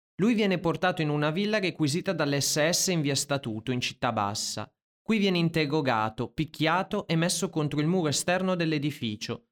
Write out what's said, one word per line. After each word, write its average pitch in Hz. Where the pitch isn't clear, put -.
Lui 226
viene 202
portato 170
in 151
una 147
villa 208
requisita 170
dall'S 147
S -
in 175
via 139
Statuto, 127
in 123
Città -
Bassa. 107
Qui 220
viene 190
interrogato, 139
picchiato 170
e 165
messo 175
contro 147
il 147
muro 170
esterno 185
dell'edificio, 143